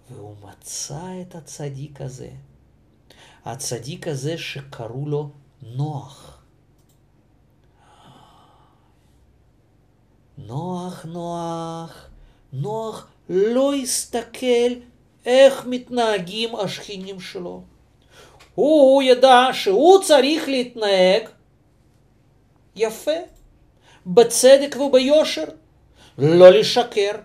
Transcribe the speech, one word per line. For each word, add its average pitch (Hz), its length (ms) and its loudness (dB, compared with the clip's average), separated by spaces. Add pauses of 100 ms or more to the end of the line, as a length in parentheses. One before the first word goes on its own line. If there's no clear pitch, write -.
(100)
והוא 104 320 -20
מצא 175 760 -16
את 180 140 -18
הצדיק 143 640 -16
הזה. 127 300 -16 (1120)
הצדיק 120 640 -12
הזה 143 300 -8
שקראו 127 680 -14
לו 147 240 -8 (320)
נוח. 127 800 -12 (4000)
נוח, 175 680 -12
נוח, 165 1040 -12 (440)
נוח 214 540 -10 (220)
לא 240 460 0
הסתכל 247 1000 -4 (520)
איך 254 420 4
מתנהגים 226 920 -6
השכנים 190 640 -10
שלו. 180 420 -14 (920)
הוא 277 480 4
ידע 254 500 6
שהוא 302 500 4
צריך 302 460 2
להתנהג 214 800 0 (1500)
יפה, 226 440 -4 (840)
בצדק 247 680 4
וביושר, 277 680 0 (760)
לא 175 320 10
לשקר 208 600 0 (120)